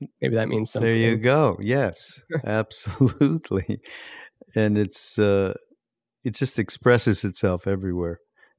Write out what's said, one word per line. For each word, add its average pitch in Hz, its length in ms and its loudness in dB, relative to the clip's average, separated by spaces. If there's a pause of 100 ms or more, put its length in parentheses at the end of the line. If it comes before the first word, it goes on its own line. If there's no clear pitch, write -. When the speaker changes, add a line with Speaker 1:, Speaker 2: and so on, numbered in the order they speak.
(220)
Speaker 1:
Maybe 123 140 0
that 110 120 0
means 110 260 -2
Speaker 2:
There 113 220 2
you 113 200 4
Speaker 1:
something. 107 60 -4
Speaker 2:
go. 127 380 4
Yes, 110 600 -2 (120)
<laughs> 151 100 -4
absolutely. 110 1400 0 (760)
And 107 220 2
it's, - 400 -4
uh, 98 360 2 (720)
it 113 100 -4
just - 240 -4
expresses 113 680 2
itself 92 420 -2
everywhere 90 540 -4 (380)